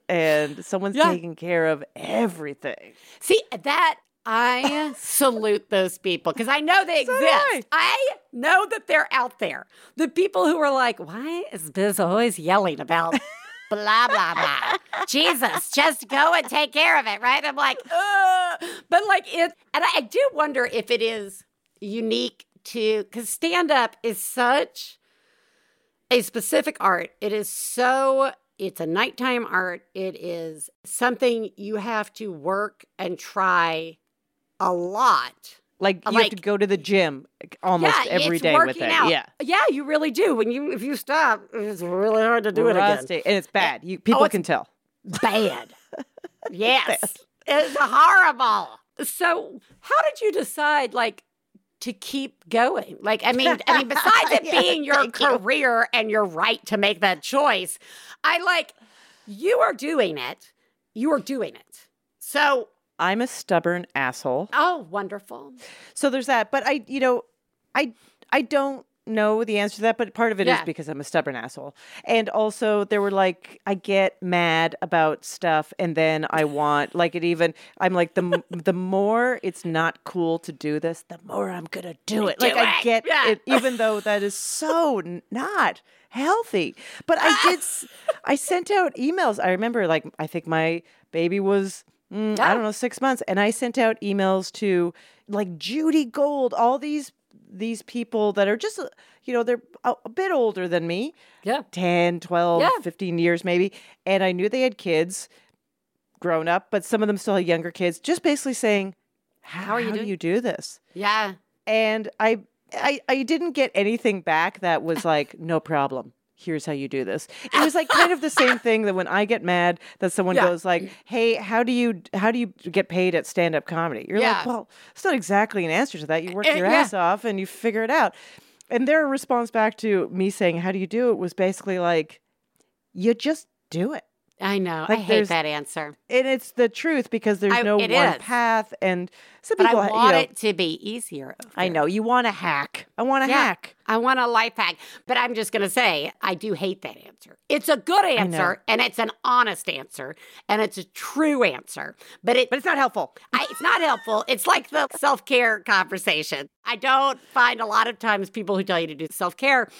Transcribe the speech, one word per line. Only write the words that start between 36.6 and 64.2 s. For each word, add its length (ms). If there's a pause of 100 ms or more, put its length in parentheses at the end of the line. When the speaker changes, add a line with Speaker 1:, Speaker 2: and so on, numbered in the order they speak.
Speaker 1:
the 120
gym 480 (360)
almost 320 (120)
Speaker 2:
Yeah, 60
Speaker 1:
every 260
Speaker 2:
it's 40
Speaker 1:
day 120
with 140
Speaker 2:
working 160
Speaker 1:
it. 80
Speaker 2:
out. 180
Speaker 1:
Yeah. 160 (160)
Speaker 2:
Yeah, 260
you 160
really 260
do. 240
When 160
you, 220
if 100
you 140
stop, 460 (100)
it's 300
really 400
hard 220
to 80
do 160
it 80
again. 200
Speaker 1:
Rusty. 300
And 100
it's 120
bad. 360
You, 140
Speaker 2:
Oh, 20
Speaker 1:
people 240
Speaker 2:
it's 80
Speaker 1:
can 100
tell. 260 (540)
Speaker 2:
bad. 520 (220)
Speaker 1:
<laughs> 80 (460)
Speaker 2:
Yes. 360
Speaker 1:
Bad. 240 (380)
Speaker 2:
It's 300
horrible. 1000 (240)
So 580 (200)
how 220
did 180
you 120
decide, 600
like, 300 (560)
to 120
keep 560
going? 520
Like, 240
I 80
mean, 340
I 120
mean, 100
besides 420
it 140
Speaker 1:
<laughs> 0
Yeah, 160
Speaker 2:
being 240
your 100
Speaker 1:
thank 240
you. 200
Speaker 2:
career 540
and 160
your 160
right 420
to 100
make 240
that 220
choice, 580 (420)
I, 200
like, 320 (520)
you 320
are 160
doing 440
it. 340 (420)
You 180
are 80
doing 360
it. 320 (320)
So 480 (320)
Speaker 1:
I'm 200
a 60
stubborn 600 (100)
asshole. 560